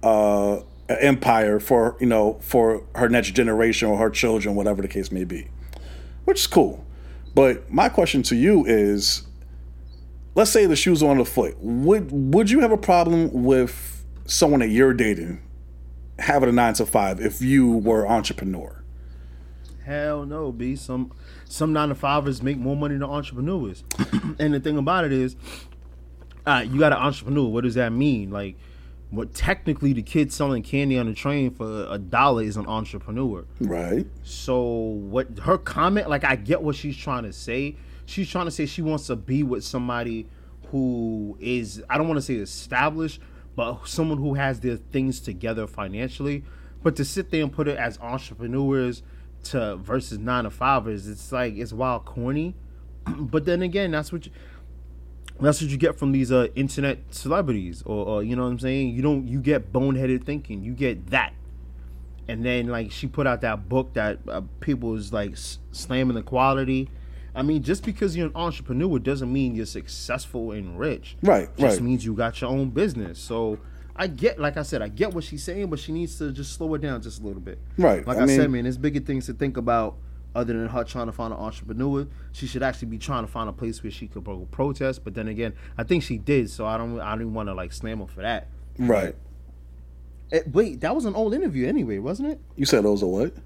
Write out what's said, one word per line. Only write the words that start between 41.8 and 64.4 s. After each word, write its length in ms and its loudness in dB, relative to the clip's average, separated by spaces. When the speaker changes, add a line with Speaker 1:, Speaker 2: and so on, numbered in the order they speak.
Speaker 2:
I 100 0
don't 100 2
wanna 140 0
say 120 -2
established, 840 -2
but 320 -4
someone 300 0
who 160 0
has 260 0
their 160 -2
things 440 -2
together 460 -4
financially. 800 -6
But 140 2
to 80 0
sit 260 -6
there 120 0
and 100 -2
put 140 -2
it 120 -2
as 220 -4
entrepreneurs 1040 -2
to 320 -2
versus 420 -6
nine-to-fivers, 920 0
it's 240 -12
like, 240 -2
it's 160 -8
wild 320 -2
corny. 500 -4
<clears throat> 0 -
But 400 -2
then 160 2
again, 300 0
that's 200 -4
what 140 -8
you, 60 -18
that's 220 4
what 80 -2
you 60 -2
get 220 2
from 140 2
these, 200 2
uh, 240 4
internet 420 -2
celebrities, 760 -2
or, 200 -4
or, 180 -2
you 120 -2
know 60 0
what 80 0
I'm 80 -4
saying? 360 -2
You 80 -2
don't, 260 0
you 120 -2
get 320 0
boneheaded 520 2
thinking. 380 -8
You 100 -6
get 380 -2
that. 220 2
And 180 -4
then, 220 0
like, 240 -4
she 160 -8
put 200 0
out 160 2
that 260 -2
book 260 0
that, 240 -2
uh, 140 -6